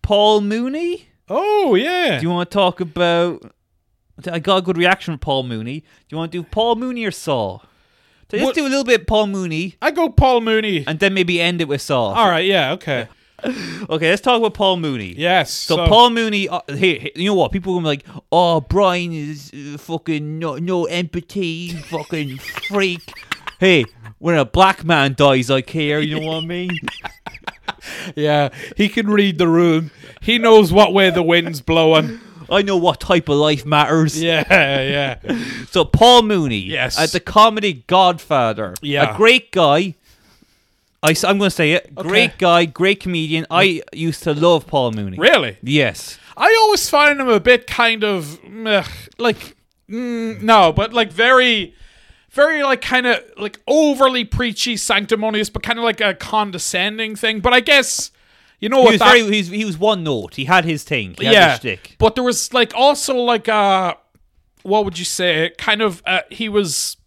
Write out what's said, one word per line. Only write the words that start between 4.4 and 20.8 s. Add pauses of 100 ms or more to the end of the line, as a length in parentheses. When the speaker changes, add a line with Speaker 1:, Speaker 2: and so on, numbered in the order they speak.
Speaker 1:
a
good
reaction
from
Paul
Mooney.
Do (240)
you
wanna
do
Paul
Mooney
or
Saw? (680)
So
let's
Speaker 2:
What
Speaker 1:
do
a
little
bit
Paul
Mooney
Speaker 2:
I
go
Paul
Mooney.
Speaker 1:
and
then
maybe
end
it
with
Saw.
Speaker 2:
All
right,
yeah,
okay. (840)
Speaker 1:
Okay,
let's
talk
about
Paul
Mooney.
Speaker 2:
Yes,
Speaker 1:
So
Speaker 2:
so
Speaker 1:
Paul
Mooney,
uh,
hey,
hey,
you
know
what?
People
gonna
be
like, (260)
"Oh,
Brian
is,
uh,
fucking
no,
no